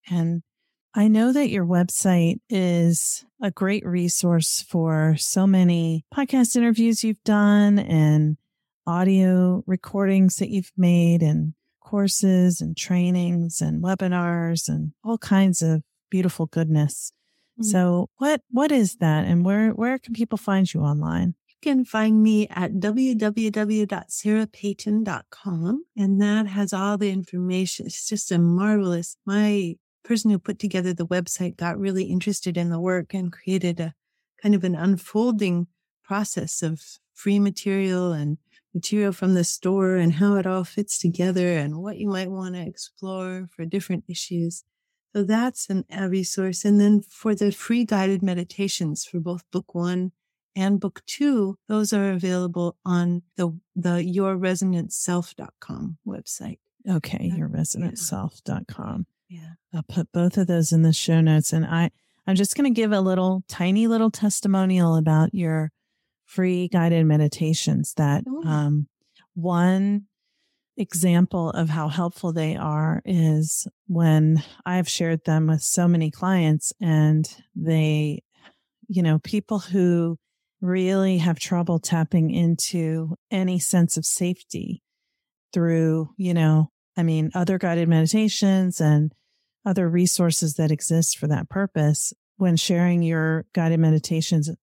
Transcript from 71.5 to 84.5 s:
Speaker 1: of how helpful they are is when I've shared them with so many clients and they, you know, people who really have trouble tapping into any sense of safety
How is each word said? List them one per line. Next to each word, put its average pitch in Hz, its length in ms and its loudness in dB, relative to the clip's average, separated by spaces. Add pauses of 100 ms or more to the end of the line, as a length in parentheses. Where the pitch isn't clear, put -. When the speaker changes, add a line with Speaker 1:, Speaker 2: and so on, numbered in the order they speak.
Speaker 1:
of 160 180 -2
how 156 180 -4
helpful 170 460 -4
they 160 220 -2
are 156 500 -2
is 160 640 0 (200)
when 160 560 4 (220)
I've 180 240 -2
shared 165 360 -2
them 156 220 2
with 156 140 0
so 175 260 0
many 165 240 2
clients 170 720 0
and 156 460 2 (280)
they, 156 680 -2 (640)
you 180 160 0
know, 156 160 2
people 208 400 -4
who 175 580 0 (440)
really 185 580 0
have 170 200 0
trouble 175 400 0
tapping 160 520 0
into 165 840 -2 (140)
any 185 300 -2
sense 170 380 2
of 160 80 -6
safety - 760 -6 (680)